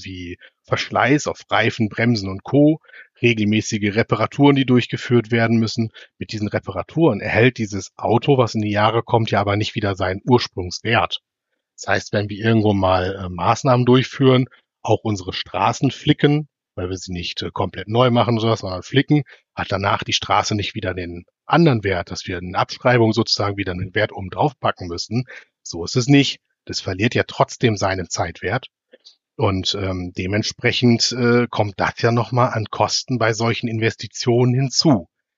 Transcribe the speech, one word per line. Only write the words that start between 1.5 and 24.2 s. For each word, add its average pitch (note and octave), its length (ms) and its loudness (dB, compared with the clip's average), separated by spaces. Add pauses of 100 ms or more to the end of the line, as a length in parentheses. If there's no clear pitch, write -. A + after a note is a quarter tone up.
Bremsen A2+ 400 -2
und G2 140 -10
Co., D3+ 360 4 (420)
regelmäßige G#2+ 760 0
Reparaturen, A#2 600 2
die C3+ 100 2
durchgeführt A#2+ 680 0
werden A#2 260 2
müssen. A2+ 340 -2 (260)
Mit F#2+ 140 -12
diesen G#2 160 -4
Reparaturen G2+ 720 0
erhält A2+ 360 2
dieses G2+ 400 -6
Auto, A2+ 400 2
was A2+ 180 2
in A2 60 -2
die G#2 100 -2
Jahre A2 320 2
kommt, A#2 280 0
ja G2+ 100 2
aber G2+ 160 0
nicht G#2+ 180 -4
wieder G2+ 200 -2
seinen F#2+ 300 -4
Ursprungswert. G2+ 960 0 (540)
Das - 120 -16
heißt, G2 260 -4
wenn G#2 160 -2
wir G2+ 80 -12
irgendwo G#2+ 360 2
mal, F#2 420 0
äh, F#2 140 -8
Maßnahmen A#2 560 0
durchführen, B2+ 600 4 (380)
auch G#2+ 200 0
unsere F#2+ 300 -4
Straßen A#2 580 -2
flicken, D3 560 0 (280)
weil F2+ 140 -6
wir F#2+ 80 -6
sie F#2 160 -10
nicht, F2 280 -8
äh, F2 100 -8
komplett F#2+ 360 -6
neu A#2+ 240 4
machen A#2+ 240 4
oder G#2+ 60 0
sowas, A2+ 180 2
sondern F#2 240 -8
flicken, C3+ 400 2 (320)
hat - 160 -6
danach G2+ 320 0
die G#2+ 100 -6
Straße - 420 0
nicht G2+ 200 -4
wieder G2 180 -6
den F2 320 -10 (260)
anderen C#3+ 320 4
Wert, F#2+ 280 -2
dass - 160 -12
wir F#2 100 -6
eine F2+ 200 -8
Abschreibung A#2 560 2
sozusagen G#2 440 -2
wieder F#2+ 160 -6
einen F2+ 200 -8
Wert G#2 180 -2
oben F#2+ 180 -10